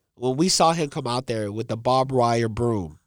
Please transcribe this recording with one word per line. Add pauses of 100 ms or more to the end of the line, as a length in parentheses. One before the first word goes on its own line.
(160)
when
we
saw
him
come
out
there
with
the
barbed
wire
broom